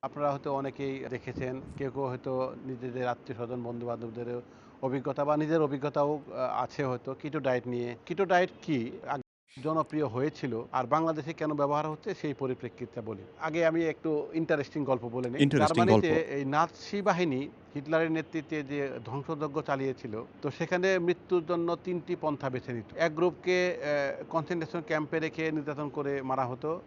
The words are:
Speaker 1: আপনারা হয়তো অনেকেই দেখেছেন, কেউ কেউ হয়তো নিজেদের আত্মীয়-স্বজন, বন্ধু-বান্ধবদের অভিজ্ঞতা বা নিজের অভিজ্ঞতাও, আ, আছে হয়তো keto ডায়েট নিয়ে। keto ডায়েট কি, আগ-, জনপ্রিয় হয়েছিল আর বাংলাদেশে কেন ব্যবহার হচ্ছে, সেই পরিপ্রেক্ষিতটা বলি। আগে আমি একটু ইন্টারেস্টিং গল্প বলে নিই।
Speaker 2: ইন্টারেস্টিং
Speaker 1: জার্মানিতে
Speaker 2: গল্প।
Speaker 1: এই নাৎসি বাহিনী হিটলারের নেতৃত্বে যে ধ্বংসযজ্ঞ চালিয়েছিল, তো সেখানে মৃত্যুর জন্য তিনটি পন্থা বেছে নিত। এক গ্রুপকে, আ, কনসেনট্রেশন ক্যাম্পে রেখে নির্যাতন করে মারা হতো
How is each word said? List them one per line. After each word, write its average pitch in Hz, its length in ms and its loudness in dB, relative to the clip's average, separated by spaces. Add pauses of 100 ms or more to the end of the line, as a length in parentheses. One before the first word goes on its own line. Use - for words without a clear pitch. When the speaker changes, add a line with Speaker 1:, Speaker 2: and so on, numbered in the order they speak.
Speaker 1:
আপনারা 143 280 2
হয়তো 139 240 -2
অনেকেই 135 560 -2
দেখেছেন, 127 500 -4 (180)
কেউ 135 120 -2
কেউ 139 140 -2
হয়তো 127 600 -2
নিজেদের 127 420 -4
আত্মীয়-স্বজন, 120 560 -4
বন্ধু-বান্ধবদের 120 800 -6 (420)
অভিজ্ঞতা 135 420 0
বা 147 120 4
নিজের 156 260 4
অভিজ্ঞতাও, 143 640 0
আ, 120 360 -2
আছে 135 220 -2
হয়তো 127 400 -4
keto 143 160 -4
ডায়েট 127 260 2
নিয়ে। 120 300 -4 (120)
keto 175 160 0
ডায়েট 180 260 4 (120)
কি, 131 280 0 (180)
আগ-, - 540 -10
জনপ্রিয় 151 440 0
হয়েছিল 123 680 -2
আর 127 120 2
বাংলাদেশে 156 480 2
কেন 156 220 -2
ব্যবহার 147 320 2
হচ্ছে, 156 340 -4
সেই 147 140 -2
পরিপ্রেক্ষিতটা 123 680 -6
বলি। 107 200 -8 (180)
আগে 160 260 2
আমি 165 180 4
একটু 156 500 0
ইন্টারেস্টিং 156 500 0
গল্প 120 240 0
বলে 123 220 -2
নিই। 139 120 4
Speaker 2:
ইন্টারেস্টিং 147 340 6
Speaker 1:
জার্মানিতে 180 320 8
Speaker 2:
গল্প। 160 200 2
Speaker 1:
এই 139 160 -2
নাৎসি 160 580 0
বাহিনী 165 460 2 (260)
হিটলারের 160 380 2
নেতৃত্বে 156 500 -2
যে 139 280 -2 (140)
ধ্বংসযজ্ঞ 143 580 -4
চালিয়েছিল, 131 640 -2 (160)
তো 143 80 -2
সেখানে 180 480 2
মৃত্যুর 175 480 2
জন্য 170 300 2
তিনটি 175 440 -4
পন্থা 143 300 -2
বেছে 127 220 -4
নিত। 113 240 -8
এক 160 180 2
গ্রুপকে, 180 640 2 (420)
আ, 165 40 -8
কনসেনট্রেশন 165 640 -2
ক্যাম্পে 156 320 0
রেখে 160 340 -2
নির্যাতন 147 360 -2
করে 139 340 -2
মারা 131 240 0
হতো 151 400 -4